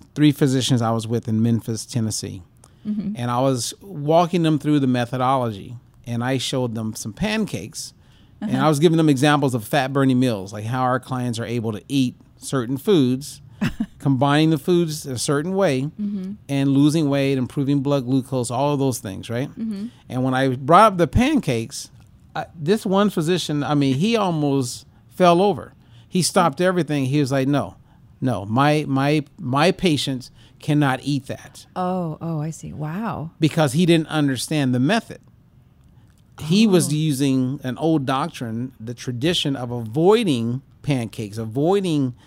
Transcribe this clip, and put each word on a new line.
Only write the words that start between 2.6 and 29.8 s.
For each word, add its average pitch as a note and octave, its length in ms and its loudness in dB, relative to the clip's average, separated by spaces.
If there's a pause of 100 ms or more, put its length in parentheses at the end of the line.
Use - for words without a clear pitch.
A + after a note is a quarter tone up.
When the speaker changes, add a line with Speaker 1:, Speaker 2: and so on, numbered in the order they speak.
Speaker 2:
Mm-hmm. G#3 300 -6
Speaker 1:
And A#2+ 140 -4
I A#2+ 100 0
was C3 400 0
walking E3+ 600 2
them D#3 160 4
through D3 200 2
the C3+ 80 2
methodology, B2 920 0 (300)
and A#2+ 160 -4
I C3 140 0
showed B2+ 380 -2
them A2 200 -6
some G#2+ 200 -10
pancakes, F#3 800 -6 (480)
and A2 140 -6
Speaker 2:
Uh-huh. C#3 100 2
Speaker 1:
I - 20 6
was D#3 100 2
giving E3 200 4
them D#3+ 100 4
examples C#3+ 460 2
of A2+ 100 -4
fat-burning C3+ 560 2
meals, G#2 320 -2
like G#2+ 140 -8
how B2+ 160 -4
our B2+ 180 0
clients B2 380 -6
are A#2 80 -6
able A2+ 260 -4
to G#2 160 -8
eat C3 260 0 (220)
certain C3 400 -4
foods, C3+ 640 0 (180)
Speaker 2:
<laughs> - 400 -4
Speaker 1:
combining C#3+ 520 2
the D#3+ 80 2
foods E3 480 -2
a C3 120 -6
certain D#3 360 -2
way, D#3+ 280 2 (160)
Speaker 2:
Mm-hmm. G3+ 340 -6 (180)
Speaker 1:
and C#3 200 0
losing C#3+ 380 4
weight, C#3 300 0
improving C#3 420 -2
blood C#3 240 0
glucose, B2+ 460 -2
all C#3+ 240 0
of C#3+ 40 0
those C3+ 200 0
things, F#2+ 320 -10
right? A#2+ 200 -4
Speaker 2:
Mm-hmm. G#3+ 360 -8 (240)
Speaker 1:
And B2+ 140 -4
when C3 100 0
I C3+ 220 2
brought E3+ 360 6
up F#3 60 -4
the E3+ 80 4
pancakes, F3 840 0 (460)
I, D#3 180 -6
this F3 300 -2
one G3+ 240 2
physician, D#3+ 540 -2
I C#3+ 120 -2
mean, C#3 220 2
he G#3 180 2
almost D3 720 0 (240)
fell F3 320 4
over. F#3 320 0 (340)
He - 160 0
stopped E3+ 380 2
everything. D#3 460 0
He C#3+ 140 2
was C3+ 120 0
like, C3+ 160 2
"No, B2+ 280 -2 (440)
no, A2+ 240 -2
my, C#3+ 420 2
my, C#3+ 380 0 (140)
my C#3+ 340 2
patients C#3+ 580 -2 (280)